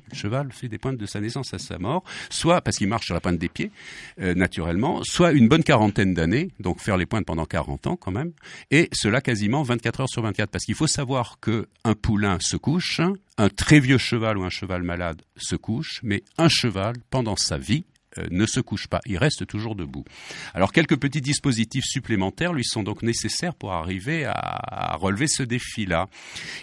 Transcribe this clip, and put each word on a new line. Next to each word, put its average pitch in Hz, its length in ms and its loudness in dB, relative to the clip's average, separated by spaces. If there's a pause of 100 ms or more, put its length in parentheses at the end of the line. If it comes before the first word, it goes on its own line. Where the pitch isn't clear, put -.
le - 80 -14
cheval 123 360 -4
fait - 160 -10
des 107 100 -8
pointes 131 200 -4
de 101 80 -6
sa 101 140 -6
naissance 117 320 -6
à 98 60 -6
sa 90 220 -8
mort, 135 240 -2 (240)
soit 165 320 4
parce - 160 0
qu'il 104 100 2
marche 110 200 0
sur 90 80 -2
la 85 60 0
pointe 87 180 2
des 85 100 -2
pieds, - 240 -6 (480)
euh, 90 160 0
naturellement, 90 640 0
soit 170 300 4
une 120 160 10
bonne 160 160 6
quarantaine 107 500 4
d'années, 98 360 2 (100)
donc 92 200 -2
faire 101 160 0
les 90 100 0
pointes 107 200 -2
pendant 82 180 -2
quarante 73 440 -4
ans 180 80 -2
quand - 160 -8
même, 147 180 -4 (400)
et 151 220 4
cela 113 280 2
quasiment 120 440 0
vingt-quatre 117 340 -2
heures 131 100 -2
sur - 140 -4
vingt-quatre, 107 300 -2
parce 104 120 -6
qu'il 110 120 -2
faut 156 100 2
savoir 131 540 -2
que 110 260 -2 (160)
un 110 120 4
poulain 101 460 2
se - 160 -2
couche, 151 440 -2 (360)
un 104 120 6
très - 320 6
vieux 127 180 6
cheval 110 400 0
ou 92 60 -2
un 92 40 -2
cheval 92 360 -4
malade 87 380 -4 (140)
se - 200 -4
couche, 117 480 -6
mais 101 180 -2 (160)
un 165 100 6
cheval, 104 460 0 (160)
pendant 113 240 0
sa - 240 -2
vie, 98 260 0 (340)
euh, 82 120 -6
ne 92 160 2
se 123 140 0
couche - 280 -4
pas, 87 180 0
il 92 120 -4
reste 131 280 0
toujours 107 280 -6
debout. 69 300 -8 (500)
Alors, 92 180 4
quelques 165 240 4
petits 143 240 -2
dispositifs 127 640 0
supplémentaires 110 680 0
lui 123 120 -2
sont 113 180 -2
donc 101 200 -4
nécessaires 117 520 -2
pour 101 180 -8
arriver 95 520 -2
à, 110 80 -2
à 50 640 -4
relever 95 320 2
ce - 140 0
défi-là. 107 640 -2 (540)